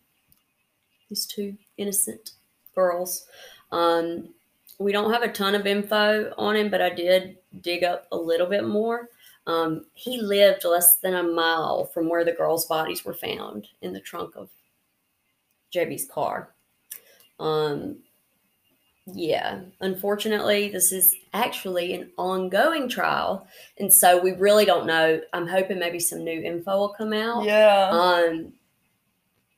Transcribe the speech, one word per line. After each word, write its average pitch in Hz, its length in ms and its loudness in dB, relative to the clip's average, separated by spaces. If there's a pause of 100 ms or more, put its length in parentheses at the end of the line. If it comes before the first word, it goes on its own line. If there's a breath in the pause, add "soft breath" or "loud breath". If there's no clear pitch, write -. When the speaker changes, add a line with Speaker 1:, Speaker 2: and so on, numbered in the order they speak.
(1080)
Speaker 1:
these - 160 -8
two 202 320 -10 (200)
innocent 202 540 -6 (440)
girls, 180 500 -2 (460 loud breath)
um, 170 580 0 (500)
we 202 120 0
don't 208 220 0
have 240 100 0
a 220 80 -2
ton 202 240 0
of 202 120 -2
info 208 720 0
on 208 180 0
him, 208 140 0
but 185 120 0
I 180 80 2
did 180 480 0 (240)
dig 175 220 -4
up 175 280 -2
a 175 60 -4
little 165 300 0
bit 202 180 0
more. 226 440 -2 (380 soft breath)
Um, 160 460 -2
he 247 280 -8
lived 202 440 4
less 175 320 4
than 185 180 -2
a 180 80 -2
mile 165 640 0
from 165 220 -4
where 170 160 0
the 170 80 0
girls' 160 360 0
bodies 165 360 -4
were 185 100 -10
found - 540 -10 (140)
in 185 120 -8
the 196 60 -12
trunk 170 360 -14
of 185 140 -18 (1200)
J 175 140 -2
B's - 200 -8
car. - 480 -6 (840 loud breath)
Um, 156 580 -2 (1120)
yeah, 185 540 -4 (180)
unfortunately, 208 920 -2
this 185 220 -2
is 185 240 2 (180)
actually 185 600 -4
an - 220 -12
ongoing 190 680 0
trial, 180 600 -4 (320 loud breath)
and 196 120 0
so 180 300 8
we 185 120 2
really 208 300 6
don't 175 220 4
know. 160 340 4 (140)
I'm 175 140 -4
hoping 190 320 0
maybe 175 200 -4
some 170 240 -4
new 165 180 -6
info 170 360 -4
will 202 120 0
come 214 220 -8
out, 220 320 -2
Speaker 2:
Yeah. 208 480 6
Speaker 1:
um, 170 600 2 (1040)